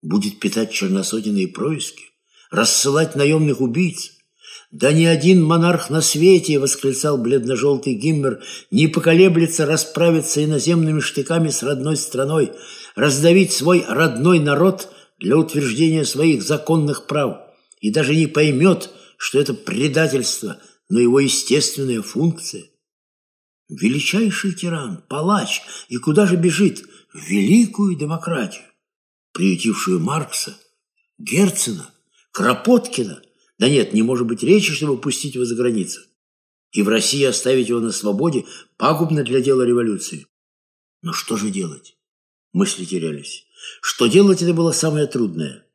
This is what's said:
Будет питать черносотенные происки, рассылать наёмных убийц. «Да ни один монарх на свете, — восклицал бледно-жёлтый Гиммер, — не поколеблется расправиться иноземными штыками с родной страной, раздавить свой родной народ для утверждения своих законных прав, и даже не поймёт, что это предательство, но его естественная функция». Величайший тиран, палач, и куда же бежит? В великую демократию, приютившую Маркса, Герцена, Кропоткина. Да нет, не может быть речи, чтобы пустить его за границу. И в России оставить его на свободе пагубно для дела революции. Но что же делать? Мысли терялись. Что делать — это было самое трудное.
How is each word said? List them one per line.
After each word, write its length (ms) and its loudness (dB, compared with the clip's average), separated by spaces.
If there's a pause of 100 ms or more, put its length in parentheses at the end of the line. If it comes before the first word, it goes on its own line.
Будет 360 -4
питать 320 -4
черносотенные 760 -2
происки, 580 -6 (460)
рассылать 640 0
наёмных 440 2
убийц. 520 -2 (600)
«Да 220 2
ни 120 6
один 380 6
монарх 460 2
на 100 0
свете, — 600 4
восклицал 580 -2
бледно-жёлтый 800 0
Гиммер, — 480 -2 (280)
не 160 2
поколеблется 760 4
расправиться 800 0
иноземными 540 0
штыками 500 -2
с 140 -4
родной 340 -2
страной, 540 -2 (420)
раздавить 580 4
свой 360 2
родной 520 2
народ 500 2 (280)
для 200 0
утверждения 680 0
своих 380 0
законных 640 -2
прав, 420 -6 (320)
и 100 -2
даже 240 0
не 120 2
поймёт, 680 2 (240)
что 220 -2
это 140 -2
предательство, 1080 -4 (260)
но 120 0
его 200 4
естественная 840 0
функция». 640 -4 (1040)
Величайший 840 -2
тиран, 540 -8
палач, 540 -2 (260)
и 100 -8
куда 280 2
же 100 2
бежит? 500 0 (280)
В 60 -20 (100)
великую 640 2
демократию, 720 -6 (680)
приютившую 680 -2
Маркса, 580 -6 (600)
Герцена, 760 -2 (380)
Кропоткина. 920 0 (380)
Да 100 2
нет, 240 2
не 100 4
может 220 0
быть 180 -6
речи, 300 4
чтобы 260 -4
пустить 360 -6
его 100 -2
за 100 -4
границу. 460 -4 (720)
И 100 -2
в 60 2
России 360 0
оставить 460 0
его 100 0
на 120 -4
свободе 540 -2 (320)
пагубно 460 0
для 180 0
дела 220 2
революции. 640 -2 (760)
Но 120 -10
что 240 -6
же 120 -4
делать? 480 -10 (560)
Мысли 320 -2
терялись. 600 -8 (360)
Что 260 -2
делать — 340 4
это 120 0
было 180 2
самое 360 -2
трудное. 680 -6